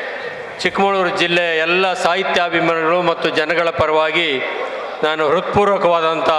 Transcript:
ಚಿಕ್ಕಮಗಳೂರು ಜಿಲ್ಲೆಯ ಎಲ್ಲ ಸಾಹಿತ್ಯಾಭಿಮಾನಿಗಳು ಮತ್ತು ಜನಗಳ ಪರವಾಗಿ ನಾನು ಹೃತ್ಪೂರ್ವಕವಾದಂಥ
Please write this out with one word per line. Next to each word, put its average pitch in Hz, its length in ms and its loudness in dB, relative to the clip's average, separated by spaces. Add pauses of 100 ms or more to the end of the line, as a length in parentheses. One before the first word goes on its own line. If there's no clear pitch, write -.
(600)
ಚಿಕ್ಕಮಗಳೂರು 196 560 0
ಜಿಲ್ಲೆಯ 170 420 2
ಎಲ್ಲ 175 260 2 (100)
ಸಾಹಿತ್ಯಾಭಿಮಾನಿಗಳು 170 1080 0
ಮತ್ತು 165 280 0
ಜನಗಳ 160 400 0
ಪರವಾಗಿ 156 580 2 (720)
ನಾನು 156 260 0
ಹೃತ್ಪೂರ್ವಕವಾದಂಥ 170 1000 2 (100)